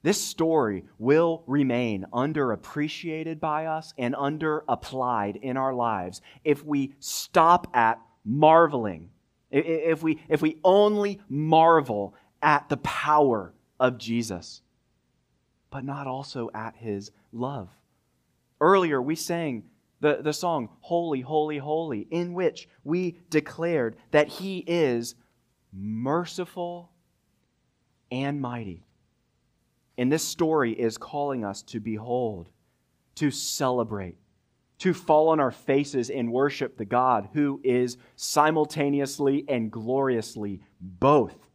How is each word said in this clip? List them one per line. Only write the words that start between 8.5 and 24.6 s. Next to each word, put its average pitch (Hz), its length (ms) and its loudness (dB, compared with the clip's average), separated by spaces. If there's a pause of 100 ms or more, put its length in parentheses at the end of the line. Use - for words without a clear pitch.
i-, 139 40 2
i-, 151 40 4
if 160 420 0
we, 160 260 0
if 151 120 2
we 160 220 0
only 202 680 4
marvel 151 840 4 (280)
at 147 260 2
the 135 100 -2
power 135 760 0 (260)
of 127 180 2
Jesus, 110 640 -6 (1080)
but 139 140 -12
not 139 240 -8
also 131 460 -8
at 110 220 -10
his 104 360 -8 (200)
love. 120 380 -8 (920)
Earlier, 165 420 4
we 151 140 -2
sang 160 480 -6 (380)
the, 147 200 2
the 151 120 -2
song, 156 360 -2 (120)
"Holy, 165 400 -2
Holy, 151 360 -2
Holy," 147 540 -4
in 175 220 -4
which 175 340 -2 (160)
we 170 340 -4 (120)
declared 151 680 -2 (160)
that 147 160 4
he 185 400 -8